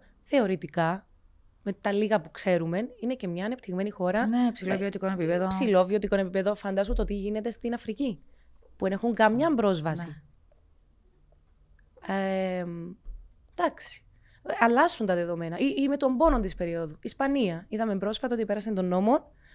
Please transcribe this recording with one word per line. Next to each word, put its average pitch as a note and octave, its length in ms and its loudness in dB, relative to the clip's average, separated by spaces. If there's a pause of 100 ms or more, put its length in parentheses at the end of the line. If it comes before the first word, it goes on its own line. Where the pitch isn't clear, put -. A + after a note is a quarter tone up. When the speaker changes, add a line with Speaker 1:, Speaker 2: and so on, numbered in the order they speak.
(240)
Speaker 1:
θεωρητικά, F#3+ 840 0 (600)
με G3 60 -2
τα G3+ 200 -2
λίγα G#3 280 2
που D#3+ 100 -16
ξέρουμε, F3+ 580 0 (100)
είναι B3 160 -4
και G#3 120 -8
μια F3 180 -4
ανεπτυγμένη G#3 440 -4
χώρα. G3+ 380 0
Speaker 2:
Ναι, A#3+ 240 2
ψηλό F#3+ 220 -2
Speaker 1:
Ε, F#3+ 40 0
Speaker 2:
βιωτικό G3 280 -4
επίπεδο. F3+ 420 0
Speaker 1:
ψηλό F#3+ 380 4
βιωτικό G3+ 300 0
επίπεδο. F#3+ 400 0
Φαντάσου G3+ 380 -2
το A3 100 2
τι G#3 100 -4
γίνεται G#3 360 -4
στην A#3 240 -6
Αφρική, A#3 460 -4 (560)
που - 80 -6
δεν F#3+ 80 2
έχουν A3+ 220 0
καμιά A3+ 360 4
Speaker 2:
Ναι. D4+ 60 2
Speaker 1:
πρόσβαση. E3+ 520 0
Speaker 2:
Ναι. D3+ 60 -12 (2000)
Speaker 1:
Ε, F#3+ 500 -2 (920)
εντάξει. - 460 -4 (560)
Αλλάσουν A#3 460 4
τα F#3 100 2
δεδομένα. E3+ 420 -4
Ή, C#4 200 2
ή C#4 100 2
με C#4 100 0
τον C4 200 2
πόνο D4 220 4
της F#3+ 160 -4
περίοδου. E3 460 -4
Ισπανία. A#3+ 680 -2
Είδαμε G#3+ 280 -2
πρόσφατα A3 380 -2
ότι A3 100 -2
πέρασε G#3 280 -4
τον F#3 120 0
νόμο G3+ 460 2 (240)